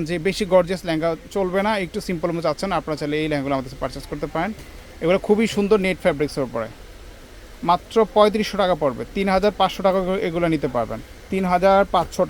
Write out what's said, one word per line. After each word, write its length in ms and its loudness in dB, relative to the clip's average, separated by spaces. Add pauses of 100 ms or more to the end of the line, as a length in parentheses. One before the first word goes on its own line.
যে 60 -2 (120)
বেশি 160 0 (100)
গর্জিয়াস 340 4
লেহেঙ্গা 220 0 (260)
চলবে 320 0
না, 40 2 (140)
একটু 220 -6
সিম্পল 280 -2
মতো 120 -2
চাচ্ছেন, 220 -2 (100)
আপনারা 200 -4
চাইলে 220 -2
এই 80 0
লেহেঙ্গাগুলো 260 -2
আমাদের 140 -4
কাছে 120 -14
পারচেজ 300 -6
করতে 220 -6
পারেন। 180 -2 (520)
এগুলো 240 4
খুবই 180 4 (100)
সুন্দর 300 4
নেট 200 -2
ফ্যাব্রিক্সের 440 0
উপরে। 180 -6 (1000)
মাত্র 260 0 (200)
পঁয়ত্রিশশো 480 4
টাকা 180 2
পড়বে, 220 0 (120)
তিন 200 0
হাজার 240 2
পাঁচশো 280 0
টাকা 200 4
করে 200 0
এগুলো 260 0
নিতে 220 0
পারবেন, 240 -2 (320)
তিন 200 0
হাজার 300 6 (120)
পাঁচশো 360 0